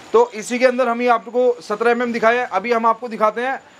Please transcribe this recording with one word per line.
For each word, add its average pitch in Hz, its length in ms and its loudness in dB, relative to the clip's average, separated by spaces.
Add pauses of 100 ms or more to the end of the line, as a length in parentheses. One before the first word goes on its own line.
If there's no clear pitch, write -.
(120)
तो 233 220 4
इसी 220 240 -6
के 254 80 4
अंदर 247 220 2
हम 233 140 -4
ये 247 60 0
आपको 240 520 0
सत्रह 220 300 -2
एम 240 120 0
एम 240 100 -4
दिखाया 233 300 2
है। 240 100 -6
अभी 190 200 -2
हम 233 140 0
आपको 226 220 0
दिखाते 214 320 -2
हैं, 262 220 -6 (180)